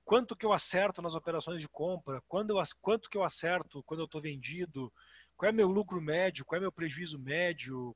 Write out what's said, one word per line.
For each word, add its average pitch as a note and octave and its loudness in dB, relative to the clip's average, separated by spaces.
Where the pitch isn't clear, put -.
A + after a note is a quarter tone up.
quanto A#3 4
que A3 -4
eu G#3 6
acerto F#3 2
nas E3+ -4
operações E3 -4
de D3+ -8
compra, D3+ -4
quando G#3 0
eu G#3 2
ac-, E3+ 0
quanto A3 2
que - -6
eu F#3+ 2
acerto E3 -2
quando D#3+ -6
eu D#3+ -4
tô D#3 -10
vendido, C#3+ -6
qual F#3 4
é - 8
meu A3 6
lucro F#3+ 2
médio, D#3+ 0
qual D#3+ -2
é F#3 -2
meu F#3+ 0
prejuízo D#3+ -6
médio, C3 -2